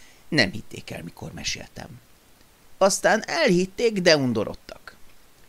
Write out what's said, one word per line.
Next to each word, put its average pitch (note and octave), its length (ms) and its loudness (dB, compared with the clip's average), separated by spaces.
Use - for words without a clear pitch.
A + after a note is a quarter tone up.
nem G#2+ 240 2
hitték - 400 -14
el, - 120 -12
mikor - 300 -14
meséltem. - 680 -12
Aztán G3 500 2
elhitték, G#3 720 2
de E3+ 160 6
undorodtak. - 800 -4